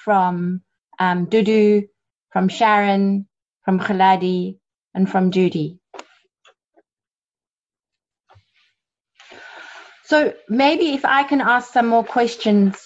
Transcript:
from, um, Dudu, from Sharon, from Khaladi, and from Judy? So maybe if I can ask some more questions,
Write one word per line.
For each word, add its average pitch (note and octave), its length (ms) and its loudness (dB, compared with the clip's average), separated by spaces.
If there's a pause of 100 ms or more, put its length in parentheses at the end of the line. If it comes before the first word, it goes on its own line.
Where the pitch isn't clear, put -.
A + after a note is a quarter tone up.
from, F3+ 600 -2 (380)
um, F3+ 280 -2
Dudu, G#3 600 2 (440)
from F#3 180 0
Sharon, G3 800 0 (360)
from F#3+ 160 0
Khaladi, F#3 800 0 (360)
and F#3+ 160 0
from F#3 220 0
Judy? F3+ 480 -2 (4000)
So D4+ 280 0 (140)
maybe C#4+ 460 0
if C4+ 100 -6
I C4+ 200 2
can C#4 180 -2
ask - 320 -2
some A#3+ 140 2
more A3+ 160 2
questions, G#3+ 840 0